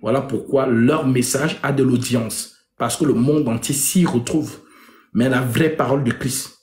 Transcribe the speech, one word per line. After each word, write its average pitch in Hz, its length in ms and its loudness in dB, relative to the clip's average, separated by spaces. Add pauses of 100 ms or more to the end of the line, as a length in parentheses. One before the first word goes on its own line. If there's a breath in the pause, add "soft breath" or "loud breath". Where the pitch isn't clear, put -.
Voilà 123 180 0
pourquoi 131 460 -2
leur 131 400 2
message 131 560 0
a 139 100 -2
de 135 120 2
l'audience. 117 720 -2 (200 soft breath)
Parce 113 200 -4
que - 80 0
le 135 100 2
monde 135 340 2
entier 117 260 -2
s'y 175 300 2
retrouve. 147 560 -2 (520 loud breath)
Mais 117 160 2
la 131 120 0
vraie 127 300 0
parole 139 320 0
de 117 80 0
Christ - 520 -6